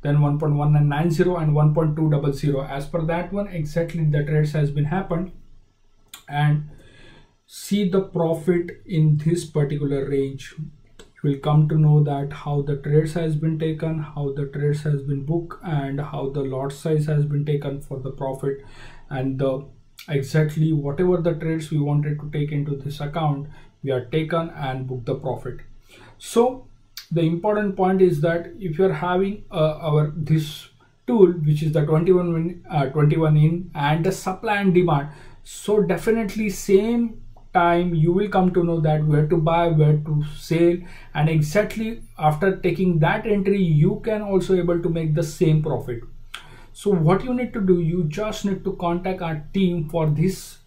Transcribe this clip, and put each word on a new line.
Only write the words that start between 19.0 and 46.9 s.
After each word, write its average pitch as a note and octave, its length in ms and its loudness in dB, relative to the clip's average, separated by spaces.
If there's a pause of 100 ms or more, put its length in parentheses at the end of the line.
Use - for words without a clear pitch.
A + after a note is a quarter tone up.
and C3+ 280 -4
the C3+ 280 -2 (420)
exactly D#3 640 0
whatever D#3 460 2
the E3 160 0
trades D#3+ 380 -4
we D3+ 60 0
wanted D3 440 0
to - 100 -10
take D3 220 -4
into C#3+ 240 -2
this C#3+ 240 -8
account, D3 460 -2 (360)
we C3+ 80 -4
are B2+ 140 -2
taken E3 460 -2
and C3 360 -6
book B2+ 180 -8
the B2+ 100 -2
profit. - 420 -8 (600)
So B3 500 0 (440)
the E3 100 2
important F#3+ 540 0
point F#3+ 260 4
is D#3 200 4
that E3+ 360 0
if F3 200 -6
you F#3+ 80 6
are E3 80 2
having, F#3 580 -2
uh, D#3 300 0
our D3+ 340 2
this - 540 -2 (360)
tool, G3 260 6
which D3+ 320 0
is D3 100 0
the D3 120 2
twenty-one F3 480 2
win, E3 360 -4
uh, D3 160 -2
twenty-one D3+ 500 2
in E3 400 2
and D#3 300 0
the F#3+ 60 2
supply G3+ 500 -4
and F#3+ 120 4
demand, D#3+ 360 2 (340)
so - 380 0
definitely G#3+ 680 0
same A3+ 760 0 (280)
time F3 440 2
you D#3+ 160 4
will G3 180 2
come F#3 240 2
to F3+ 100 2
know E3+ 160 0
that D#3 240 2
where D3+ 220 4
to F3+ 100 2
buy, E3+ 340 2
where D3+ 280 4
to D3 260 -2 (140)
sell, E3+ 400 2 (380)
and D3 120 2
exactly G3+ 760 0 (160)
after F#3+ 380 2
taking F3 420 0
that G3 260 2
entry, G3+ 320 2
you F3 460 2
can G#3+ 180 -2
also F#3+ 320 0
able F3 260 2
to E3 80 -2
make D#3+ 280 0
the E3 80 0
same D#3 400 2
profit. A#2+ 400 -6 (720)
So - 180 -2